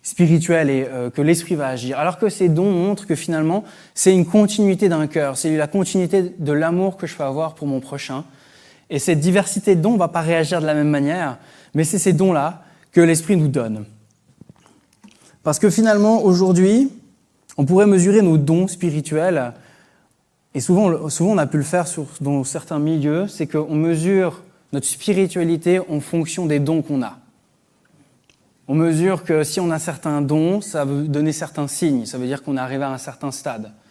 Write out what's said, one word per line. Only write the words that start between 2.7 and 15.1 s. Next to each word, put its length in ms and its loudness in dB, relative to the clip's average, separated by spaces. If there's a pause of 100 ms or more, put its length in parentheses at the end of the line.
montrent 360 -2
que 100 -2
finalement, 480 -2 (300)
c'est 200 4
une 120 4
continuité 640 2
d'un 200 0
cœur, 280 -2
c'est 200 -2
la 100 0
continuité 720 0
de 140 -4
l'amour 440 0
que 100 -10
je 100 -12
peux 80 -6
avoir 300 -4
pour 120 -10
mon 140 -4
prochain. 440 -12 (680)
Et 80 -4
cette 200 0
diversité 560 0
de 60 2
dons 160 2
va 120 0
pas 120 -4
réagir 400 -2
de 60 -2
la 80 0
même 160 2
manière, 480 -2 (360)
mais 100 2
c'est 140 -2
ces 140 2
dons-là 500 0 (300)
que 80 6
l'esprit 360 4
nous 120 2
donne. 380 -4 (1600)